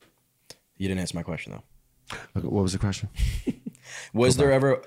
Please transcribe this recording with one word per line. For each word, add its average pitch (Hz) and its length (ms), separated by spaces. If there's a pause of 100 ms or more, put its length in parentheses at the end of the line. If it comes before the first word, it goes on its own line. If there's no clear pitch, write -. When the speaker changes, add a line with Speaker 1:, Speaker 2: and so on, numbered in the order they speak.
(760)
Speaker 1:
You 95 120
didn't 92 120
answer 85 160
my 85 80
question, 80 280
though. - 120 (720)
Speaker 2:
Okay, - 120
what 101 140
was 92 100
the 95 60
question? 101 300 (380)
Speaker 1:
<laughs> - 80 (600)
Was 123 220
Speaker 2:
Go 139 60
Speaker 1:
there 139 80
Speaker 2:
back. 135 60
Speaker 1:
ever, 135 300